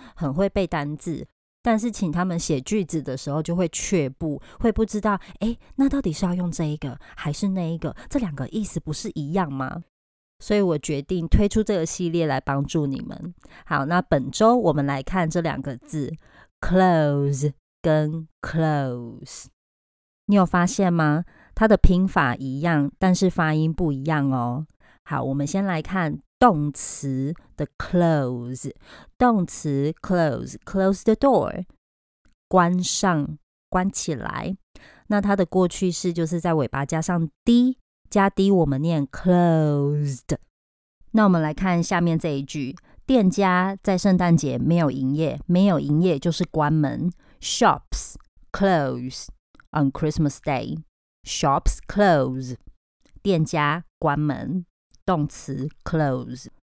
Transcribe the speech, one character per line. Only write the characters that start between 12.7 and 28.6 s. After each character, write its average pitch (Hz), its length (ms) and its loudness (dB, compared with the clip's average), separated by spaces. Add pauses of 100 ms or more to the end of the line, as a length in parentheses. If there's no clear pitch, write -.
你 135 160 -4
们。 - 320 -12 (320)
好， 139 200 -2
那 175 140 2
本 131 300 0
周 226 260 4
我 185 160 2
们 143 140 0
来 139 160 -2
看 175 260 -2
这 170 120 -2
两 160 200 -4
个 135 160 -8
字， 147 360 -8 (480)
close 147 920 2 (300)
跟 156 460 0 (120)
close。 135 1040 -4 (800)
你 202 100 4
有 185 100 6
发 175 200 2
现 180 260 0
吗？ 160 320 2 (300)
它 220 140 4
的 208 80 8
拼 185 320 6
法 143 260 0
一 135 260 -6
样， 151 380 2
但 185 160 4
是 185 160 2
发 156 240 0
音 156 180 0
不 156 200 -2
一 135 120 -6
样 147 280 0
哦。 123 340 -4 (380)
好， 131 180 -6
我 135 100 -4
们 143 140 -2
先 196 180 -2
来 175 160 -2
看 160 380 -2 (200)
动 151 340 4
词 135 600 -6 (240)
的 147 100 -6 (120)
close。 131 960 0 (460)